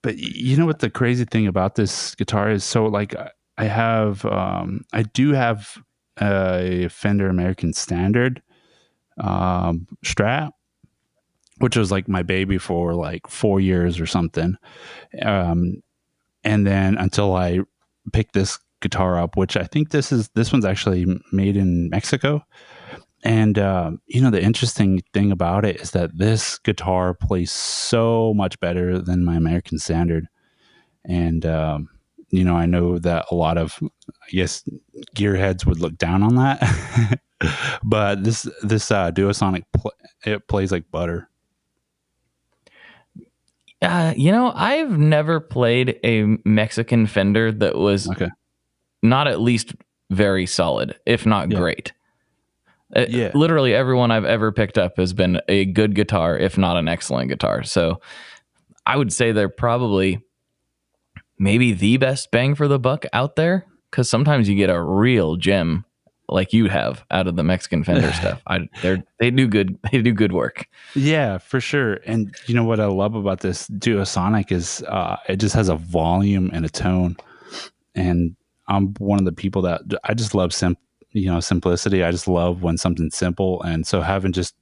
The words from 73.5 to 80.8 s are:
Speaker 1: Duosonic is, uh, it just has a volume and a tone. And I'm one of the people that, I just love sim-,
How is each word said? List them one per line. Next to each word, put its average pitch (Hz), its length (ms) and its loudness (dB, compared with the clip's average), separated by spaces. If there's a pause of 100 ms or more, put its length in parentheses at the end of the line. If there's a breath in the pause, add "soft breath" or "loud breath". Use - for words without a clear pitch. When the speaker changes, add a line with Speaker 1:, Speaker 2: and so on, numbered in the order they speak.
Speaker 1:
Duosonic 98 840 0
is, 87 360 -4
uh, 95 280 -4 (120)
it 95 80 -2
just 101 200 0
has 101 120 4
a 82 80 2
volume 87 760 0
and 82 120 -4
a 78 40 -4
tone. 90 480 0 (800 loud breath)
And 87 400 0 (320)
I'm 98 300 0
one 101 200 0
of 95 60 2
the 87 80 0
people 95 300 -2
that, 87 180 -2 (240)
I 110 100 -2
just 113 200 -4
love 92 180 2
sim-, 90 240 0 (360)